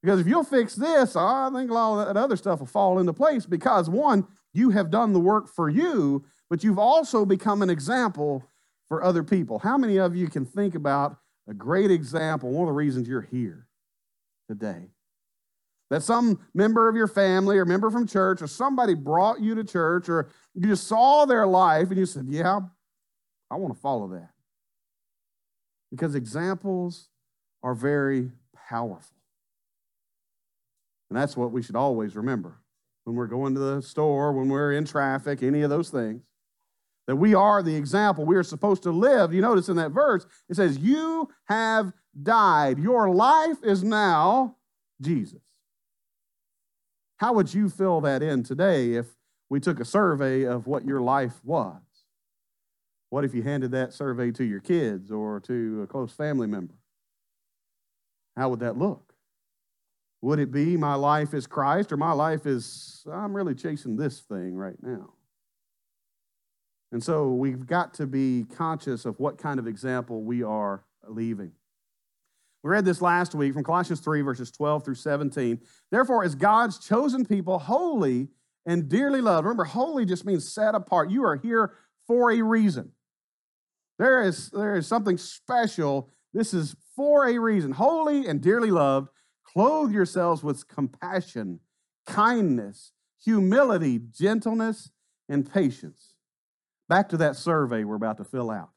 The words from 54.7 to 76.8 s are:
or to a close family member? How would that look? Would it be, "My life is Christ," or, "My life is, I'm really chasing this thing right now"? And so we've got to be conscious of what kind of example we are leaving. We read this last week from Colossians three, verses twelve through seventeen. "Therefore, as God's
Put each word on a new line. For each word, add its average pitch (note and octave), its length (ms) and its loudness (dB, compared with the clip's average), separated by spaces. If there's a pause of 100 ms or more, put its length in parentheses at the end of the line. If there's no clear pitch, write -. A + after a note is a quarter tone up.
or G#2+ 300 -6
to A2 440 -6
a F#2+ 40 -12
close B2 240 -8
family C#3+ 340 -4
member? G2+ 300 -8 (1600)
How C3 140 -2
would A#2+ 100 -4
that A#2 180 -6
look? F3+ 360 -6 (1080)
Would D3 180 -2
it C3 120 -4
be, D3+ 240 -2
"My D3 200 -2
life D3 380 0
is B2+ 140 -6
Christ," D3+ 460 -2
or, D3 40 -4
"My D#3+ 140 -2
life D#3 340 -2
is, - 640 -8
I'm G3 240 -10
really F#3 220 -4
chasing C#3+ 400 -8
this C#3 240 -6
thing F#2 380 -10
right F#2+ 260 -12
now"? A#2+ 300 -12 (1800)
And A#2+ 120 -6
so D3+ 300 0
we've B2+ 320 -4
got E3+ 300 -4
to D3 120 -8
be C3 380 -2
conscious D3+ 600 -6
of A2 140 -8
what C#3+ 180 -4
kind C#3+ 220 -6
of A2+ 80 -8
example A#2+ 560 -8
we A#2+ 180 -4
are G#2 420 -6 (240)
leaving. G#2+ 440 -8 (1120)
We D3 80 -2
read G3+ 140 2
this F3+ 160 0
last F3 340 0
week C#3 180 0
from C#3+ 100 -4
Colossians E3 360 -2
three, D3+ 220 -2
verses B2+ 300 -4
twelve D3 320 -2
through C3+ 120 -6
seventeen. C#3 680 -4 (300)
"Therefore, A#3+ 320 2
as E3+ 120 -2
God's G#3 440 2